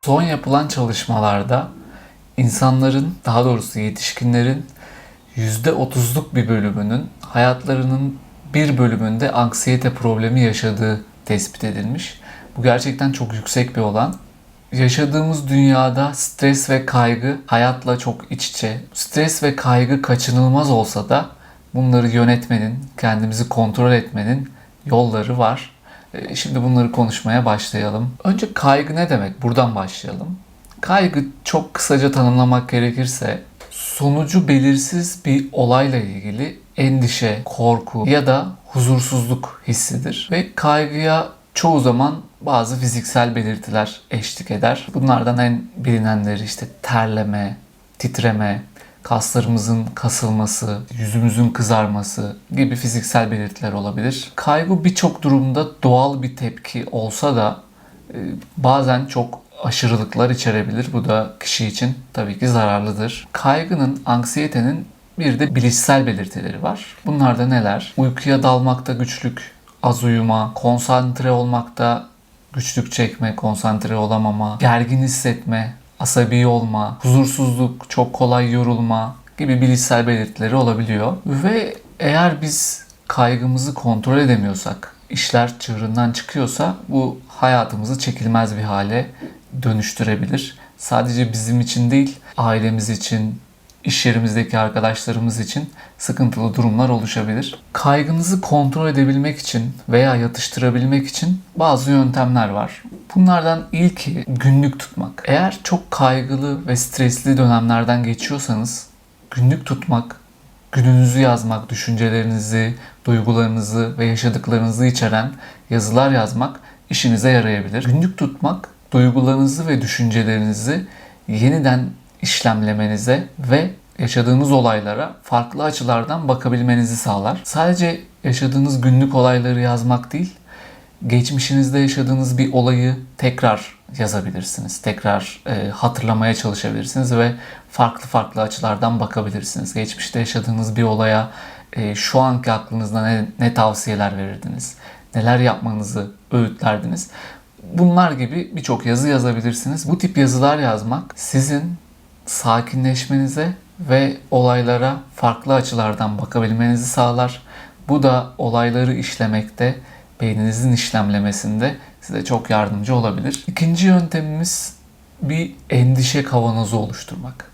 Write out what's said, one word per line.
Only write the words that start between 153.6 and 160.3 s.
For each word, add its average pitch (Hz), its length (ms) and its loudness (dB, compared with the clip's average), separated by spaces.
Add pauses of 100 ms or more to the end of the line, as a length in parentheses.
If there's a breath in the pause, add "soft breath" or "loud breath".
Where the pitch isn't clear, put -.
ve 139 360 2 (140)
olaylara 123 640 2 (200)
farklı 123 380 0
açılardan 107 640 0
bakabilmenizi 117 680 0
sağlar. 123 560 0 (460 loud breath)
Bu 143 140 2
da 127 360 2
olayları 120 560 0
işlemekte, 120 840 -2 (420 loud breath)
beyninizin 110 520 0